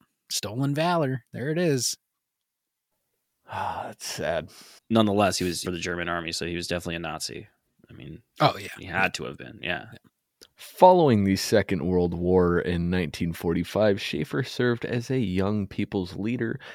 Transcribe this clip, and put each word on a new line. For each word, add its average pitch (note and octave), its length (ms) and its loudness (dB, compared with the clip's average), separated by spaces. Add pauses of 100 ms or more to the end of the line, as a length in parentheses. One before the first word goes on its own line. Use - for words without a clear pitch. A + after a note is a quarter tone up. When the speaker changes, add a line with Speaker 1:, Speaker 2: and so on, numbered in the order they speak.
(320)
Speaker 1:
stolen C3 420 -2
valor. D#3 580 0
There C3+ 200 -6
it D#3+ 80 -2
is. C#3+ 360 2 (1500)
Speaker 2:
Ah, - 400 -6
that's - 200 -14
sad. D#2 420 -4 (400)
Speaker 3:
Nonetheless, G#2 480 4
he F#2 80 -2
was E2+ 160 -4
for - 80 -6
the F2+ 80 -4
German F2 320 -6
army, E2+ 220 -4
so E2+ 160 -6
he E2+ 80 -4
was F2 100 -6
definitely F2 300 -4
a E2+ 40 -6
Nazi. D#2 480 -8 (400)
I - 60 -20
mean, - 300 -16 (160)
Speaker 1:
Oh, - 180 2
yeah. G2 120 -12 (100)
Speaker 3:
he E2 60 -14
had F2 300 0
to - 100 -8
have - 120 -10
been, - 240 -16
yeah. E2+ 300 -4
Speaker 1:
Yeah. A#2+ 60 -20 (580)
Speaker 2:
Following D#3+ 680 6
the G2 120 4
Second F#2+ 500 2
World F2+ 280 2
War F2 460 4
in F2 300 -2
nineteen F2 440 -2
forty-five, F#2 680 0
Schaefer - 420 -4
served A#2+ 420 -2
as B2 260 -4
a C3 80 0
young F#2+ 480 0
people's F#2+ 480 -4
leader A#2 440 -4 (160)